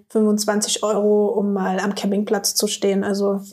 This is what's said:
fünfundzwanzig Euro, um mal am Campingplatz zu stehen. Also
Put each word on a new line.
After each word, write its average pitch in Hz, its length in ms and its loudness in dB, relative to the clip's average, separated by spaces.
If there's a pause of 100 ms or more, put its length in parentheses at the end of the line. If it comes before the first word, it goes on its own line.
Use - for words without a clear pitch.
fünfundzwanzig 208 760 0
Euro, 208 440 2
um 202 260 0
mal 190 260 -2
am 202 160 -2
Campingplatz 202 580 -2
zu - 140 -2
stehen. 196 380 -2
Also 202 340 -2 (140)